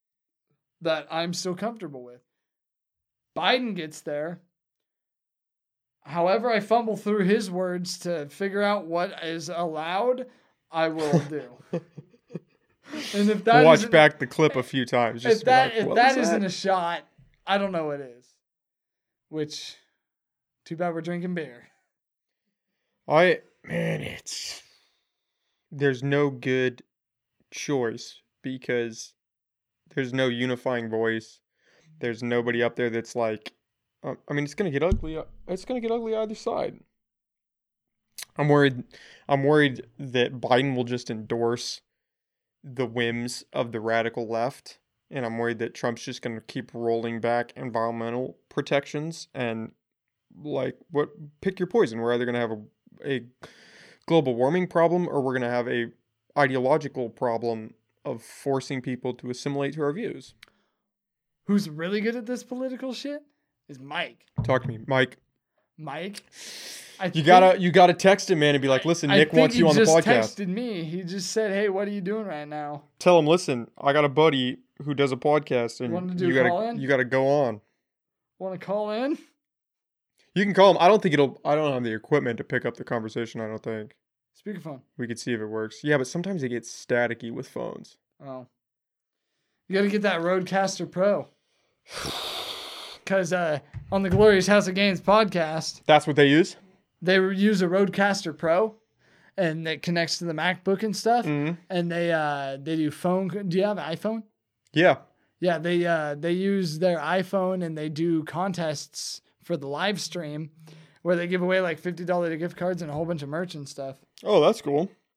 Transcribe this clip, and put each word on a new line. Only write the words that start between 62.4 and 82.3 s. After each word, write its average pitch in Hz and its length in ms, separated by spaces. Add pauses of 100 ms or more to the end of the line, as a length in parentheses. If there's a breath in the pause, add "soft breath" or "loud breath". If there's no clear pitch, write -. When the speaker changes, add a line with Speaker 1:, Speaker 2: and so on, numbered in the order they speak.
Speaker 1:
political 254 500
shit 285 280 (480)
is 139 100
Mike. 139 460 (180)
Speaker 2:
Talk 127 200
to - 40
me, 113 200
Mike. 131 300 (600)
Speaker 1:
Mike, 160 460 (760 loud breath)
I 190 80
Speaker 2:
You 170 40
Speaker 1:
think 160 140
Speaker 2:
gotta, 185 340
you 180 100
gotta 180 240
text 196 380
him, 170 80
man, 147 160
and 139 60
be 135 80
like, 131 160
Speaker 1:
I, - 40
Speaker 2:
"Listen, 165 220
Speaker 1:
I 196 60
Speaker 2:
Nick 208 140
Speaker 1:
think 160 100
Speaker 2:
wants 156 140
Speaker 1:
he - 40
Speaker 2:
you 165 80
on 151 80
the 214 60
Speaker 1:
just 165 140
Speaker 2:
podcast." 214 420
Speaker 1:
texted 202 100
me. 196 380
He 175 180
just 185 280
said, 220 200
"Hey, 202 160
what 190 180
are 202 60
you 202 80
doing 208 260
right 151 220
now?" 147 360 (140)
Speaker 2:
Tell 180 220
him, 151 80
"Listen, 147 500
I - 140
got 147 140
a 143 40
buddy 135 500 (240)
who 143 100
does 139 180
a 131 60
podcast, 143 640
and 120 120
Speaker 1:
Wanna 180 200
do 180 160
Speaker 2:
you - 40
Speaker 1:
a - 40
Speaker 2:
gotta, 127 120
Speaker 1:
call - 200
in? 240 100
Speaker 2:
you 135 80
gotta 131 160
go 131 240
on." 135 320 (800)
Speaker 1:
Wanna 185 180
call 208 340
in? 254 260 (1160)
Speaker 2:
You 202 120
can 196 80
call 190 180
him. 160 80
I 170 80
don't 202 140
think 175 120
it'll, 143 300
I 147 120
don't 151 180
have 123 100
the 113 100
equipment 123 440